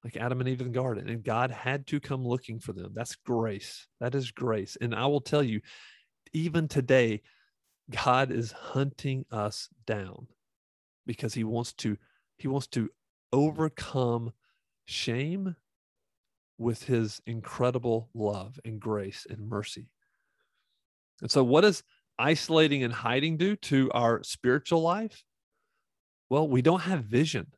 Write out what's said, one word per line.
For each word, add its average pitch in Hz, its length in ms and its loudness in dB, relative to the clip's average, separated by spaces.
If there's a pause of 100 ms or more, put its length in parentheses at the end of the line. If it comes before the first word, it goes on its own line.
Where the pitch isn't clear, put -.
Like 113 120 -10
Adam 123 240 -2
and 127 80 -2
Eve 127 120 -4
in 123 80 -6
the 120 40 -6
garden. 117 360 -2
And 113 160 -6
God 120 260 0
had 131 380 -4
to 147 120 -2
come 131 260 -4
looking 120 340 -4
for 110 120 -10
them. 95 220 -10
That's 117 220 -8
grace. 113 720 -4 (140)
That 123 140 -4
is 127 160 -4
grace. 110 500 -4
And 117 140 -2
I 117 120 0
will 143 140 2
tell 147 220 2
you, 110 180 0 (720)
even 160 360 0
today, 123 540 4 (680)
God 127 400 4
is 117 220 -2
hunting 135 760 -4
us 104 380 -4 (180)
down 101 420 -6 (800)
because 113 280 -4
he 113 100 -2
wants 117 300 -2
to, 107 220 -2 (400)
he - 120 -6
wants 135 200 -2
to 113 220 -2 (420)
overcome 131 1000 0 (540)
shame 165 720 -4 (1000)
with 113 260 -2
his 113 420 0
incredible 117 880 -2
love 104 500 -4
and 110 140 -8
grace 101 500 -4
and 104 200 -10
mercy. 104 400 -8 (1300)
And 127 100 -6
so 139 120 4
what 135 200 6
does 202 200 4 (360)
isolating 147 640 4
and 117 100 0
hiding 127 440 0
do 196 200 2
to 135 360 2
our 117 300 4
spiritual 143 600 0
life? 202 400 -2 (1080)
Well, 151 180 2
we 127 140 4
don't 170 180 6
have 160 240 0
vision. 123 420 2 (120)